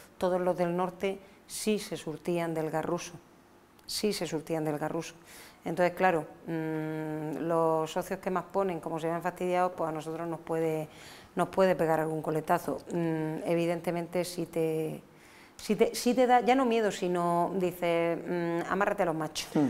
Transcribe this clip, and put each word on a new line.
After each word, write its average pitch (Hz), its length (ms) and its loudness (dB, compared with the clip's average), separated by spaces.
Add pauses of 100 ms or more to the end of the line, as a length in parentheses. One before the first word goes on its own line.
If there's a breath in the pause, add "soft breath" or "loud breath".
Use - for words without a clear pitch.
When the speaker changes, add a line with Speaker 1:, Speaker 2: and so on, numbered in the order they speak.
(160 loud breath)
Speaker 1:
Todos 180 240 2
los 180 160 2
del 175 200 0
norte 185 420 -2 (280 soft breath)
sí - 340 -2
se - 160 -8
surtían 165 580 -2
del 156 160 -2
gas 156 140 -2
ruso, 170 300 -4 (720)
sí - 280 -2
se 180 160 -4
surtían 156 360 -2
del 151 140 0
gas 151 140 -4
ruso. 160 220 -6 (500 loud breath)
Entonces, 175 320 2
claro, 175 280 4 (220)
mm, 156 920 -4
los 160 500 2
socios 180 300 -4
que 196 100 -4
más 175 140 -2
ponen, 190 340 -2
como 160 220 -6
se 165 100 -2
ven 170 120 -2
fastidiados, 180 540 0
pues 160 120 -2
a 156 40 -4
nosotros 160 360 -6
nos 160 100 -4
puede, 160 500 -2 (460 loud breath)
nos 175 140 2
puede 185 260 6
pegar 160 240 4
algún 156 240 0
coletazo. 156 560 0 (140)
Mm, 160 520 0
evidentemente, 170 800 0
si 170 220 -6
te, 160 560 -2 (540 soft breath)
si - 200 -2
te, 226 180 4
si 240 200 2
te 254 120 6
da, 247 140 8
ya 226 140 6
no 269 100 4
miedo, 226 260 4
sino 175 680 2
dices, 170 680 2
mm, 170 460 0
"Amárrate 202 300 2
a 175 40 2
los 160 80 0
machos". - 400 -6
Speaker 2:
Hmm. 143 160 6